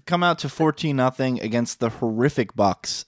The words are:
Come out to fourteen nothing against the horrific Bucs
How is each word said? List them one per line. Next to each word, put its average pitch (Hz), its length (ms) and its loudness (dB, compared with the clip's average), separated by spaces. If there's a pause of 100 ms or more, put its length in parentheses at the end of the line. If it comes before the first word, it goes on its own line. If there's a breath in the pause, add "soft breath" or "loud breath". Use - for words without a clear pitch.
Come 175 160 0
out 170 180 2
to 143 80 -4
fourteen 156 480 0
nothing 127 440 0
against 117 400 -2
the 117 100 0
horrific 117 640 0
Bucs - 540 0